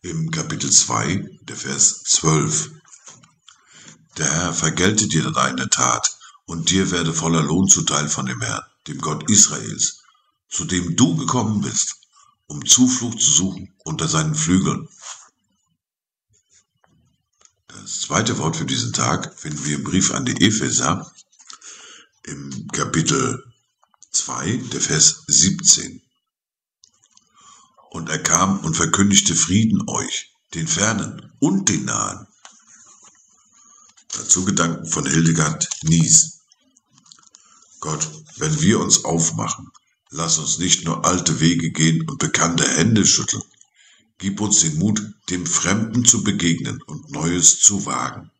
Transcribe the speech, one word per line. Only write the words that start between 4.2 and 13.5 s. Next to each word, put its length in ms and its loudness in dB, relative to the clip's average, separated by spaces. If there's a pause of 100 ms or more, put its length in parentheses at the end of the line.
Herr 220 -2
vergelte 560 0
dir 220 0
deine 400 -2
Tat, 480 0 (260)
und 240 -4
dir 220 2
werde 240 -2
voller 280 0
Lohn 260 2
zuteil 420 2
von 160 -4
dem 160 -6
Herrn, 200 -6 (240)
dem 120 -10
Gott 320 -6
Israels, 720 2 (480)
zu 160 -6
dem 280 0
du 220 4
gekommen 460 0
bist, 320 -4 (520)
um 200 -10
Zuflucht 520 2
zu 120 2
suchen 440 -2 (100)